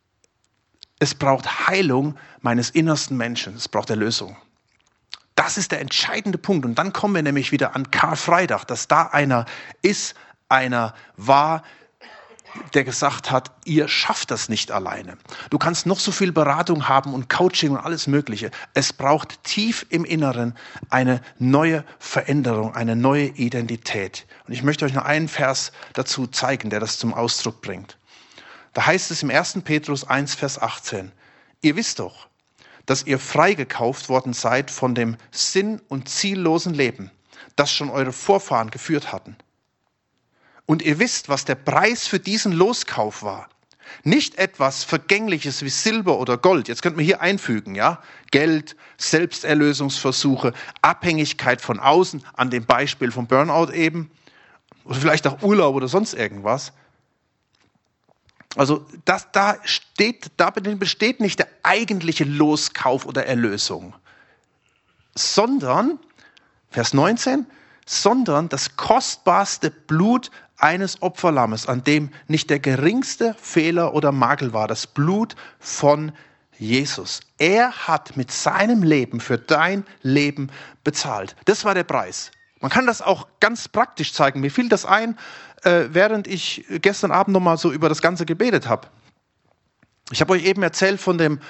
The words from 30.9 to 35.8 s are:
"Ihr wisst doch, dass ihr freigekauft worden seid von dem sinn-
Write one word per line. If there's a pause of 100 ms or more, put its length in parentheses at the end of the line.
"Ihr
wisst
doch, (580)
dass
ihr
freigekauft
worden
seid
von
dem (140)
sinn-